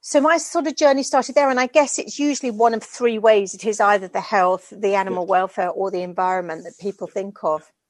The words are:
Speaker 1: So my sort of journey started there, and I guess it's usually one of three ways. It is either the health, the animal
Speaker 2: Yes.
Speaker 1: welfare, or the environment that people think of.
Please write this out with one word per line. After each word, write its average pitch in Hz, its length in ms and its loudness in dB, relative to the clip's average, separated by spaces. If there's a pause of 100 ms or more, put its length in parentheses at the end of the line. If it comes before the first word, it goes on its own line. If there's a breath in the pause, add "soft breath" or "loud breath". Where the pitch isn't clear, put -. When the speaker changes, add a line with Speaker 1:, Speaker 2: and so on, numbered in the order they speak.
Speaker 1:
So - 160 0
my 311 200 4
sort 320 280 -4
of 302 100 -6
journey 277 260 4
started 262 320 -2
there, 285 160 4
and 254 100 0
I 254 60 0
guess 285 320 2
it's - 200 -10
usually 277 320 -2
one 226 220 2
of 220 100 -6
three 233 360 -2
ways. 208 340 4
It - 140 -8
is 214 140 -2
either 202 280 2
the 190 140 -6
health, 185 520 0
the 202 200 0
animal 190 300 -2
Speaker 2:
Yes. 170 40 -10
Speaker 1:
welfare, 190 400 0
or 190 220 -4
the 185 100 -4
environment 180 640 -4
that - 140 -18
people 196 280 -10
think 202 380 -10
of. 156 260 -4 (200)